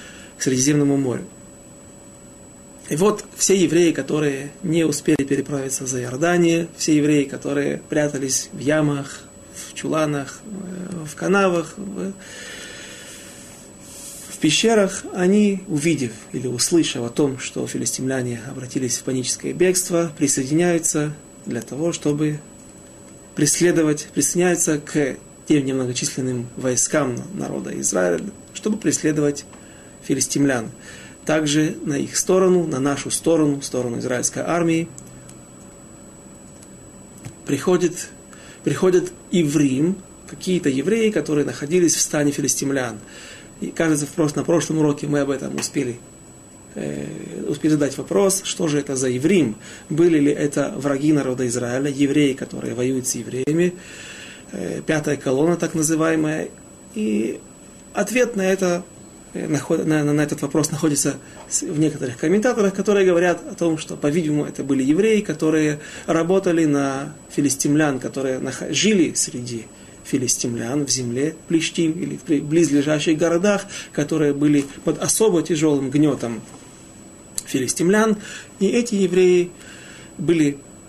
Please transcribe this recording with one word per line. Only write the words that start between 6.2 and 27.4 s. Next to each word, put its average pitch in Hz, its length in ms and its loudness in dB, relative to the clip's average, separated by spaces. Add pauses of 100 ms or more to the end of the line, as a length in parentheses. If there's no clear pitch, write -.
все 156 200 2
евреи, 147 280 4
которые 139 640 -4
прятались 143 640 -2
в - 60 -12
ямах, 143 640 -2 (340)
в - 200 -16
чуланах, 147 680 -4
э, 180 640 -12
в 151 80 -14
канавах, 175 640 0
в, 196 360 -8 (2250)
в - 80 -14
пещерах, 202 640 2 (100)
они, 196 540 4
увидев 139 440 0 (200)
или 127 160 -4
услышав 127 560 2
о 120 60 -4
том, 131 280 0
что - 280 -6
филистимляне 127 760 -4 (100)
обратились 131 460 -4
в - 60 -8
паническое 131 500 -4
бегство, 170 640 2
присоединяются 151 960 0 (340)
для 120 140 -4
того, 156 320 -4
чтобы 147 480 -2 (960)
преследовать, 156 800 2
присоединяются 165 640 2
к 147 380 -2 (300)
тем 147 180 4
немногочисленным 127 920 -2
войскам 127 640 0 (120)
народа - 460 -6